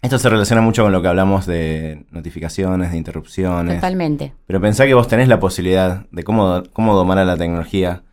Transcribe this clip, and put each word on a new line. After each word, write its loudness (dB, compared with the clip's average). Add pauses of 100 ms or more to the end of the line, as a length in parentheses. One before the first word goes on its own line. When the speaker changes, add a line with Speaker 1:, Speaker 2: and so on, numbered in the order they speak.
Speaker 1:
esto 0
se 2
relaciona 4
mucho 2
con 4
lo 2
que 0
hablamos 2
de -6
notificaciones, -4
de -4
interrupciones. -4
Speaker 2:
Totalmente. -4 (140)
Speaker 1:
Pero -2
pensá 2
que 4
vos 4
tenés 2
la 6
posibilidad 0
de -10
cómo, 0 (100)
cómo 0
domar 2
a 2
la 0
tecnología. -4